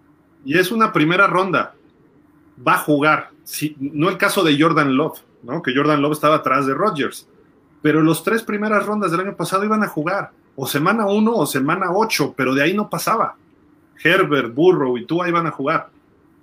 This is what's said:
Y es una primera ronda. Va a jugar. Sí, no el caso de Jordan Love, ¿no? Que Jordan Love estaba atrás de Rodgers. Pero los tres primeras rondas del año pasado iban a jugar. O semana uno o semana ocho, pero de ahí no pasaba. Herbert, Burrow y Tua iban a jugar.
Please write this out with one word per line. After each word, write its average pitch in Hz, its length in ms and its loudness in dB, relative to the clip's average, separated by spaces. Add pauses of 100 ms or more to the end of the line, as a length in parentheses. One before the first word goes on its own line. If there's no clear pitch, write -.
(440)
Y 147 160 0
es 185 140 2
una 220 180 2
primera 175 360 4
ronda. 175 460 0 (960)
Va 165 60 4
a 185 60 2
jugar. 147 500 0 (160)
Sí, 151 340 -8
no 147 300 -2
el - 80 -4
caso 196 260 0
de 151 180 4
Jordan 156 360 2
Love, 147 240 -4 (220)
¿no? 135 180 -8
Que 131 120 -4
Jordan 147 280 2
Love 147 120 0
estaba 151 220 2
atrás 143 320 0
de 135 60 0
Rodgers. 156 540 -4 (540)
Pero 151 200 4
los 160 220 2
tres 226 200 0
primeras 208 420 -2
rondas 202 260 -2
del 170 100 -2
año 190 160 -8
pasado 190 260 -2
iban 214 200 0
a 190 40 -2
jugar. 175 440 -6 (260)
O 135 100 -6
semana 196 400 0
uno 214 280 2
o 165 100 0
semana 160 460 -2
ocho, 190 440 -2
pero 131 180 -2
de 139 100 2
ahí 170 100 0
no 208 160 -2
pasaba. 185 460 -4 (680)
Herbert, 147 500 2
Burrow 143 440 2
y 110 80 -10
Tua 175 240 -2
iban 170 180 0
a 147 40 -4
jugar. 143 380 -4 (540)